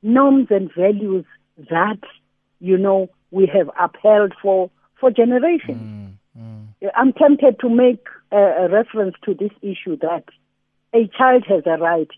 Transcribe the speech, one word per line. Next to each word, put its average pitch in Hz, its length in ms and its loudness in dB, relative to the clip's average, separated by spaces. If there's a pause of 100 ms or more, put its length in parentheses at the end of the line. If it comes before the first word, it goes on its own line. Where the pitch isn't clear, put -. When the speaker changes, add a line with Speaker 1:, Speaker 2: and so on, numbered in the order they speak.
Speaker 1:
norms 269 480 2
and 190 220 -2
values 190 520 -2 (440)
that, 196 300 -2 (600)
you 185 180 0
know, 190 320 0 (220)
we 190 160 0
have 165 220 0 (100)
upheld 202 600 2
for, 190 280 0 (300)
for 262 100 2
generations. 240 720 -2 (560)
Speaker 2:
Mm, 113 40 -20 (420)
mm. 196 120 -6
Speaker 1:
I'm 254 180 2
tempted 285 460 4
to 254 100 -2
make 247 360 2 (260)
a, 202 60 0
a 180 320 2
reference 208 460 -2 (100)
to 202 80 -4
this 202 180 -6 (120)
issue 185 340 -10
that 160 280 -6 (680)
a 233 140 2 (100)
child 254 300 4
has 185 180 0
a 165 120 -2
right 165 400 -2